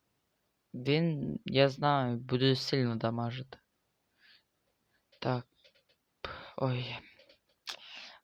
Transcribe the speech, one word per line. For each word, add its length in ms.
він, 720
я 240
знаю, 480
буде 380
сильно 400
дамажити. 640
Так. 280
Ой. 420